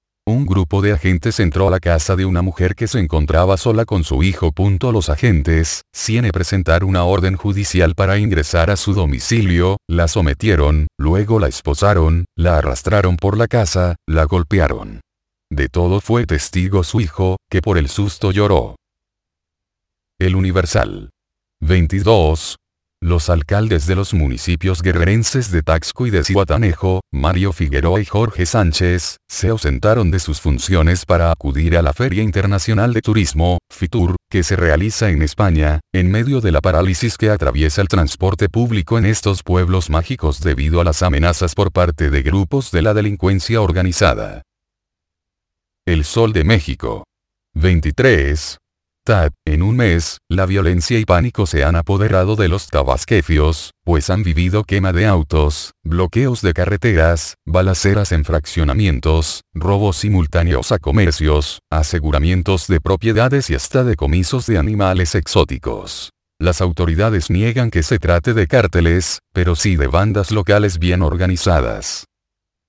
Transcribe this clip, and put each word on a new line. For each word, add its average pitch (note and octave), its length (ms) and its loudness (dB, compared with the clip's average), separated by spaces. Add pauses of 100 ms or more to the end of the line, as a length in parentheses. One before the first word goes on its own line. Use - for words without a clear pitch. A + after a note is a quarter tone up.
(260)
Un C3 180 0
grupo F#2+ 380 0
de G2+ 100 2
agentes F#2 480 0
entró F#2 280 2
a - 20 2
la F#2 100 0
casa E2+ 340 0
de F#2+ 120 0
una F2+ 160 0
mujer F2+ 320 0
que A#2 120 -4
se A#2+ 120 -2
encontraba D#2+ 580 2
sola A2+ 300 0
con F2+ 180 0
su C#2 180 0
hijo. F2 300 0
Punto. G2 400 0
Los G#2 160 0
agentes, D#2+ 840 0
sin A2+ 380 -2
presentar F2 560 0
una F#2 200 0
orden F#2 300 2
judicial F#2 600 0
para G2 240 2
ingresar E2+ 520 0
a G2+ 60 0
su - 160 -2
domicilio, F#2 840 0 (100)
la E2+ 180 2
sometieron, D#2 800 2 (120)
luego G2+ 420 0
la D#2+ 80 0
esposaron, E2+ 800 0 (100)
la E2+ 220 2
arrastraron F2+ 580 0
por G2+ 220 -2
la A2+ 100 0
casa, F2+ 480 0 (100)
la D#2 180 2
golpearon. D2+ 760 -2 (500)
De C#2+ 200 -2
todo F2+ 320 0
fue A#2 240 0
testigo F2+ 580 -2
su - 160 -2
hijo, F#2+ 380 -2 (120)
que F2 120 0
por F#2+ 160 2
el D2 100 0
susto G2+ 420 -4
lloró. F#2 460 0 (1400)
El F#2 160 2
Universal. E2 720 -2 (500)
Veintidós. F2 1000 2 (440)
Los E2+ 300 0
alcaldes F2 560 0
de F#2 80 0
los G2 180 -2
municipios E2+ 720 -2
guerrerenses F#2+ 720 0
de E2 100 2
Taxco E2 460 -2
y - 20 -4
de E2+ 140 0
Zihuatanejo, F#2 800 0 (100)
Mario F2+ 400 0
Figueroa D#2+ 480 0
y G#2 40 -2
Jorge G#2 400 -2
Sánchez, F2+ 760 0 (100)
se - 220 -2
ausentaron G#2 600 0
de F2+ 80 2
sus D#2 220 -4
funciones E2 680 0
para E2+ 240 2
acudir D#2+ 460 0
a E2+ 60 2
la C#2+ 100 0
Feria A2 320 -2
Internacional G2+ 680 0
de A2+ 80 0
Turismo, F2+ 580 0 (120)
fitur, F2 460 -2 (120)
que F#2 140 0
se F#2+ 140 -2
realiza F2+ 540 0
en D#2 120 2
España, D#2 560 2 (160)
en F#2 160 2
medio B2 300 0
de G#2 100 0
la D2 100 2
parálisis F#2 560 0
que G#2+ 140 0
atraviesa D#2 520 0
el F#2+ 40 0
transporte F#2 640 -2
público A2+ 500 -2
en G2 80 0
estos G#2 380 -2
pueblos F2+ 460 0
mágicos D#2+ 500 -2
debido D2+ 400 0
a E2+ 40 4
las E2+ 200 0
amenazas E2 500 0
por F#2+ 160 0
parte E2 400 0
de C#2+ 120 0
grupos F#2+ 500 -2
de E2 100 0
la G#2+ 120 2
delincuencia G#2 680 0
organizada. D#2+ 840 -2 (1400)
El E2 160 2
Sol A2 300 0
de F#2 100 2
México. C2+ 640 -2 (500)
Veintitrés. D#2 1040 2 (460)
tat, F2+ 280 2 (140)
en D#2 160 0
un G#2 120 0
mes, F2+ 440 0 (100)
la F#2 160 0
violencia F#2 540 0
y A2 80 -2
pánico F#2 400 0
se D2 180 0
han E2 120 2
apoderado G2 600 0
de G2+ 120 2
los F#2+ 200 -2
tabasquefios, D2+ 1000 0 (120)
pues D#2+ 280 0
han G2+ 120 0
vivido F2+ 420 0
quema F#2+ 280 0
de F2+ 140 2
autos, D#2 680 0 (100)
bloqueos F#2 600 0
de F#2 100 2
carreteras, F2 840 0 (100)
balaceras F#2+ 640 2
en D#2 140 0
fraccionamientos, D#2 1200 0 (100)
robos F#2+ 420 0
simultáneos E2+ 760 0
a G2+ 60 0
comercios, D2+ 840 0 (100)
aseguramientos D#2+ 960 0
de F2 160 0
propiedades A2+ 640 0
y E2 60 -2
hasta C3 280 -2
decomisos F#2 640 -2
de A2 120 2
animales F#2 560 0
exóticos. - 960 -4 (280)
Las E2+ 220 0
autoridades F2+ 720 0
niegan A2+ 400 0
que E2+ 120 0
se G2+ 160 0
trate F2 360 0
de G#2 120 2
cárteles, F2 720 2 (120)
pero F2 240 0
sí F#2+ 200 0
de C#2+ 100 2
bandas G2 460 0
locales G2+ 460 2
bien F2+ 220 0
organizadas. E2+ 1040 -2 (640)